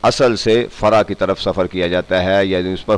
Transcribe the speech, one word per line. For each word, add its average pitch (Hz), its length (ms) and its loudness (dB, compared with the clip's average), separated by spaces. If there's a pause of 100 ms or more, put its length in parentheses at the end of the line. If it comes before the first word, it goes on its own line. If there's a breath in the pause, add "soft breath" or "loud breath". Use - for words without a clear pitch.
اصل 123 320 2
سے 113 320 0 (120)
فرع 107 240 4
کی 98 120 -4
طرف 95 260 -2
سفر 95 260 -2
کیا 90 200 -2
جاتا 90 360 0
ہے 98 220 2
یا 95 120 -2
اس 90 280 -4
پر 107 120 0